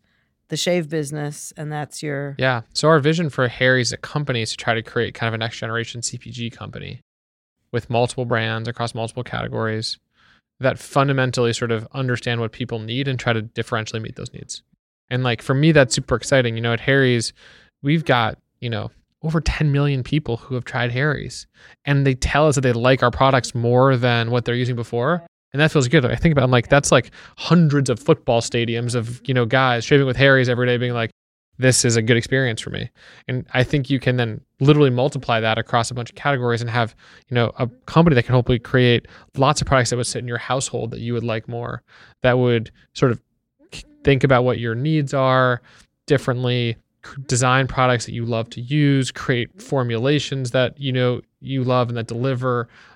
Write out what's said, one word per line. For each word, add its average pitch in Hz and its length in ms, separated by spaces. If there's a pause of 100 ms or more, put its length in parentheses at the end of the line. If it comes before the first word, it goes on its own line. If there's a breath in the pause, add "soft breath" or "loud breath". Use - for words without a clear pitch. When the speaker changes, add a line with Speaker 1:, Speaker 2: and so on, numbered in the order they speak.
(500)
Speaker 1:
the 156 60
shave 175 340
business, 147 640
and 151 160
that's 147 300
your 143 360
Speaker 2:
Yeah. 131 220 (140)
So 147 140
our 160 120
vision 160 300
for 127 180
Harry's, 127 440
a - 40
company, 135 460
is 110 80
to - 60
try 117 180
to 113 80
create 110 320
kind 117 140
of 110 60
a 110 40
next 113 200
generation 117 440
C - 160
P 120 120
G 117 200
company - 500 (720)
with 120 160
multiple 120 380
brands 113 420
across 117 260
multiple 113 300
categories 113 720 (640 soft breath)
that 127 200
fundamentally 131 760
sort 117 160
of 110 220
understand 123 480
what 110 120
people 117 280
need 123 280
and 127 100
try 123 140
to 110 100
differentially 110 600
meet - 140
those - 180
needs. - 280 (460)
And, 127 160
like, 117 160
for 139 140
me, 156 180
that's 135 220
super 135 220
exciting. 120 400
You 113 40
know, 117 120
at 117 80
Harry's, 127 520 (500 loud breath)
we've 156 220
got, 120 320 (240)
you 123 80
know, 110 220 (320)
over 160 180
ten 151 320
million 143 300
people 127 340
who - 200
have 120 80
tried 120 280
Harry's, 127 540 (380 loud breath)
and 139 220
they 131 80
tell 143 340
us 135 80
that 139 60
they 127 100
like 123 300
our 123 80
products 135 440
more 123 420
than 117 340
what 120 140
they're 120 100
using 123 220
before. 123 480 (280)
And 139 80
that 156 120
feels 131 160
good. 131 160
I 120 100
think 165 160
about, 139 140
I'm 127 80
like, 120 160
that's, 139 240
like, 131 180 (260 loud breath)
hundreds 143 540
of 117 80
football 127 420
stadiums 117 540
of, 120 320
you 131 80
know, 123 120
guys 127 380
shaving 139 220
with 123 100
Harry's 131 320
every 123 200
day 123 80
being 123 180
like, 113 160 (480)
"This 127 260
is 117 120
a 113 60
good 113 140
experience 123 440
for - 100
me." 98 180 (380 loud breath)
And 127 260
I 127 120
think 139 260
you 135 80
can 127 180
then 110 260 (180)
literally 147 300
multiply 123 500
that 113 180
across 117 320
a 123 40
bunch 120 140
of - 60
categories 123 460
and 120 100
have, 117 240 (340 loud breath)
you 127 60
know, 120 240
a 123 80 (200)
company 165 280
that 120 120
can 123 100
hopefully 123 240
create 123 480 (280 loud breath)
lots 135 240
of 131 60
products 127 240
that 120 60
would 120 100
sit - 140
in 123 80
your 120 100
household 123 540
that 117 80
you 117 140
would 117 100
like 113 240
more, 120 340 (400 loud breath)
that 127 160
would 120 320 (240 soft breath)
sort 135 160
of 110 100 (520)
k-, - 100 (220)
think 135 180
about 131 220
what 123 160
your 117 160
needs 147 360
are 131 480 (460 soft breath)
differently, 123 720 (280)
c-, - 80 (140)
design 127 400
products 127 400
that 113 60
you 117 120
love 113 260
to 123 100
use, 139 500
create - 500
formulations 131 920
that, 127 280
you 139 120
know, 123 280 (220)
you 127 220
love 123 240
and 120 80
that 113 100
deliver 120 640 (280 loud breath)